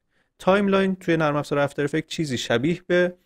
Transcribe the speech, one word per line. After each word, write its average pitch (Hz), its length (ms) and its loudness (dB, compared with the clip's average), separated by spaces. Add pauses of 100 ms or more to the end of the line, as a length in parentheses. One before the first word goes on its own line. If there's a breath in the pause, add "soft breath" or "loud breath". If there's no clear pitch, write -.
(400)
تایملاین 196 560 2
توی 170 220 0
نرم 151 180 0
افزار 143 240 -2
افتر 143 240 -2
افکت 156 240 -4
چیزی 143 300 -4
شبیه 127 500 0
به، 180 260 2 (120)